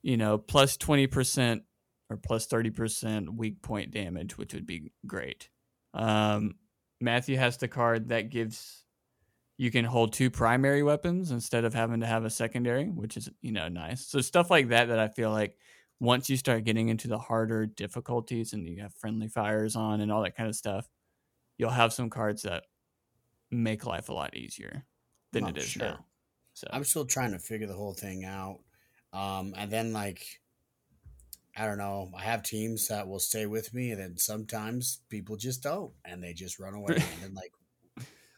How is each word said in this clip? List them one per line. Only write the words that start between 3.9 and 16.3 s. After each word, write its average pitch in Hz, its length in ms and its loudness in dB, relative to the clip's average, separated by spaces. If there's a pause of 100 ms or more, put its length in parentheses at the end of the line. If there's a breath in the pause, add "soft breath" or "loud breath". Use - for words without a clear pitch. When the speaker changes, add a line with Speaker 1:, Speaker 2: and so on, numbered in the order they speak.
Speaker 1:
damage, 90 440 -6
which - 200 -12
would 82 100 -10
be 78 260 -10 (140)
great. - 420 -8 (460)
Um, 107 600 2 (440)
Matthew 123 380 2
has 123 200 2
the 127 100 -2
card 117 420 2
that 113 220 0
gives 113 480 -4 (800)
you 123 80 2
can 117 160 4
hold 117 260 4
two 127 200 4
primary 135 500 6
weapons 160 480 2
instead 117 360 0
of 117 100 0
having 117 240 2
to 113 80 0
have 113 180 2
a 110 60 -2
secondary, 123 580 0
which 110 260 -6
is, 113 140 -8 (120)
you 113 100 -4
know, 85 160 -2
nice. 87 400 -6
So 139 120 0
stuff 175 300 4
like 143 200 8
that, 117 180 8
that 113 100 4
I 110 100 6
feel 110 220 0
like 107 260 2 (440 soft breath)
once 127 320 4